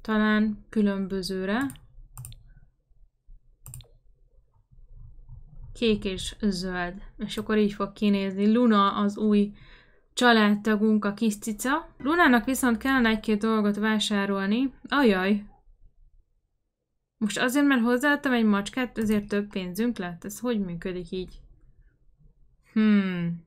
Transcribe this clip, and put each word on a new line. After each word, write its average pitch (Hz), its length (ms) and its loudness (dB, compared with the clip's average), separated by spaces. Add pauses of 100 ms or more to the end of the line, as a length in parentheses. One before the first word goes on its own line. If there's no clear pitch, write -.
Talán 214 680 0
különbözőre. 196 1000 -2 (4000)
Kék 220 320 0
és 185 360 -8
zöld. 180 640 -4 (160)
És 208 180 -8
akkor 214 220 -2
így 202 140 2
fog 202 200 -6
kinézni. 202 600 0
Luna 214 420 4
az 208 240 -2
új 208 340 2 (600)
családtagunk, 214 920 4
a 202 100 -2
kis 214 240 0
cica. 254 600 -6
Lunának 277 460 4
viszont 247 320 0
kellene 254 320 2
egy-két 214 300 0
dolgot 208 380 0
vásárolni. 208 960 0 (160)
Ajaj! 208 560 2 (1700)
Most 208 200 -4
azért, 269 280 2
mert 262 160 4
hozzáadtam 269 500 0
egy 233 120 2
macskát, 208 540 -2
ezért 208 300 -2
több 202 220 -4
pénzünk 202 480 -4
lett? 175 260 -10
Ez 202 140 -14
hogy 233 220 -4
működik 180 500 -8
így? 185 300 -10 (1300)
Hmm. 190 760 2